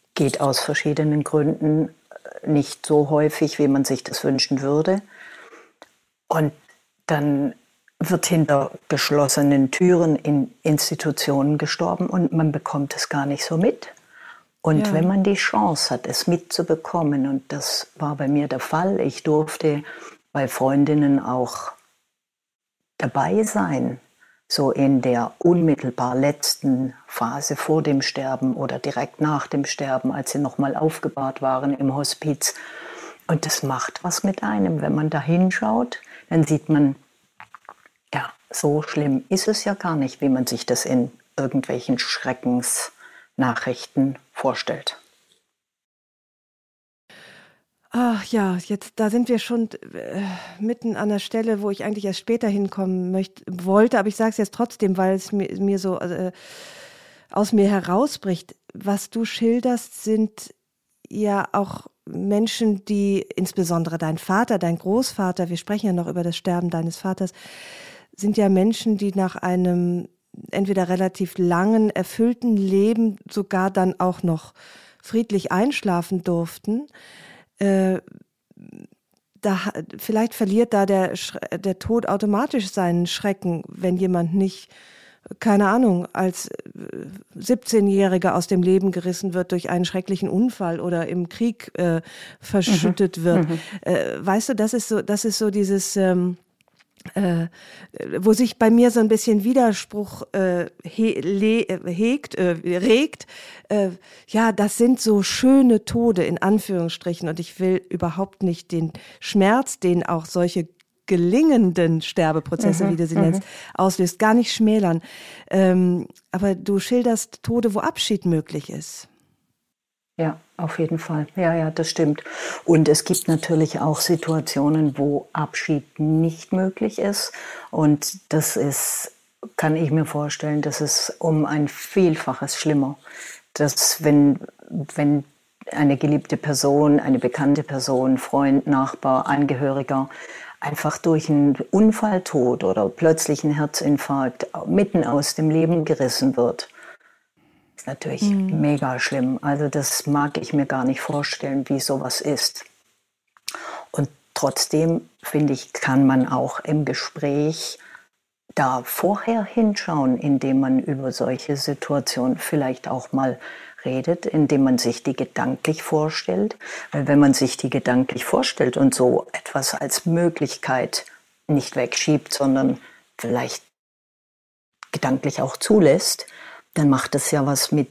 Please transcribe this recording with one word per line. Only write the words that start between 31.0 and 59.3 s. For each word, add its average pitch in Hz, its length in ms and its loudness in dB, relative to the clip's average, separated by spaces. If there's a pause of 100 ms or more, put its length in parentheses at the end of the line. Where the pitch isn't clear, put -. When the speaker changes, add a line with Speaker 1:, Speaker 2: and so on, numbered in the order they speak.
Speaker 1:
waren 135 340 0
im 135 180 0
Hospiz. - 600 -4 (720)
Und - 180 0
das - 160 -4
macht 135 420 -4
was - 200 -4
mit 190 200 -2
einem, 190 380 0
wenn 147 140 0
man 151 160 0
da 147 100 0
hinschaut, 185 800 0 (280)
dann 160 140 4
sieht 151 260 0
man, 143 260 4 (1160)
ja, - 180 -6 (180)
so 151 320 0
schlimm 139 480 -2
ist 190 180 0
es 214 160 -2
ja 202 120 -2
gar 175 200 -4
nicht, 135 260 -4
wie 143 80 2
man 127 180 2
sich - 180 -6
das - 200 -2
in 127 260 0 (260)
irgendwelchen 127 640 -2
Schreckensnachrichten - 2250 -4 (140)
vorstellt. - 640 -6 (3000)
Speaker 2:
Ach 233 340 0
ja, 190 400 0
jetzt, - 320 -8
da 214 120 0
sind 240 200 0
wir 233 100 2
schon, 233 300 -2 (240)
äh, 67 280 -8 (380)
mitten 226 380 -4
an 208 100 -2
der 208 120 0
Stelle, 220 420 -2
wo 208 80 -2
ich 196 160 -6
eigentlich 208 200 -4
erst 190 140 -4
später 233 300 -2
hinkommen 190 600 -2
möcht-, 190 380 -4
wollte, 190 480 4
aber 202 120 2
ich 202 80 -4
sag's 220 200 0
jetzt 208 160 -2
trotzdem, 202 440 -2
weil 190 180 2
es 190 160 -8
mir, 202 280 -2
mir 196 200 0
so, 185 200 -2
äh, 180 320 -4 (1000)
aus 208 220 0
mir 202 160 6
herausbricht. 190 840 -2 (180)
Was 202 360 -4
du 226 140 -4
schilderst, 233 800 -2